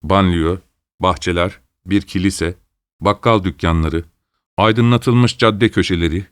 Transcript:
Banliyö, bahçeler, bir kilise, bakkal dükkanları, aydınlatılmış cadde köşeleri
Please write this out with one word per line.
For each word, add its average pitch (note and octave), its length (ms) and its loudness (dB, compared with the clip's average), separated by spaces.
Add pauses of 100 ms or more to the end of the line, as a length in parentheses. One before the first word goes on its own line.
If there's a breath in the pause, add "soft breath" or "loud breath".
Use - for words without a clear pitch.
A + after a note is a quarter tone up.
Banliyö, F2 560 0 (420)
bahçeler, F2+ 600 -2 (260)
bir F#2+ 160 0
kilise, F2+ 520 -4 (460)
bakkal G#2 440 0
dükkanları, E2 600 -2 (520)
aydınlatılmış A#2+ 840 2
cadde A2 320 2
köşeleri F2 600 -2